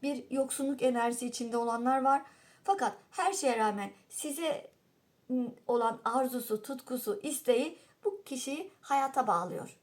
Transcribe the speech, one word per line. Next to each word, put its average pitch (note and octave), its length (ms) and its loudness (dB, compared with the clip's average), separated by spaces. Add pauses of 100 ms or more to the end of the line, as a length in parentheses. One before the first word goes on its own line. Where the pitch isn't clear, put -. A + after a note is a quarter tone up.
Bir C4+ 280 -4
yoksunluk C4+ 500 0
enerjisi A#3+ 460 2
içinde A#3 300 -4
olanlar A#3 440 2
var. C4+ 200 4 (420)
Fakat G4 340 0 (140)
her F#4 220 2
şeye B3+ 240 2
rağmen G3+ 340 0 (180)
size, D4+ 640 -4 (580)
m, B3+ 180 0 (200)
olan A#3 380 2
arzusu, B3 560 0
tutkusu, B3+ 640 -4
isteği C#4 560 2 (240)
bu G4+ 200 -2
kişiyi C#4+ 480 -6 (100)
hayata C4+ 460 2
bağlıyor. E3+ 560 -2